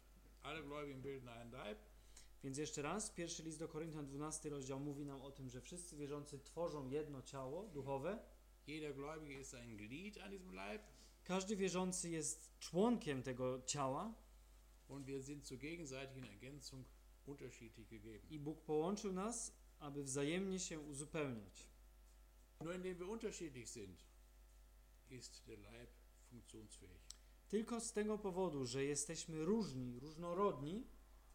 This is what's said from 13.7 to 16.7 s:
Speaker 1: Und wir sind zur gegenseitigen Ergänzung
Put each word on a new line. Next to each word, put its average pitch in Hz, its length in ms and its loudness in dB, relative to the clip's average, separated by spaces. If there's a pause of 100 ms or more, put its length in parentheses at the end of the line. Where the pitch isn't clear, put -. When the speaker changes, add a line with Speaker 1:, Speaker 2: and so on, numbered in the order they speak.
Speaker 1:
Und 135 180 -6
wir 135 180 -2
sind 139 220 -6
zur 131 120 -6
gegenseitigen 135 680 -4
Ergänzung 131 600 -10 (400)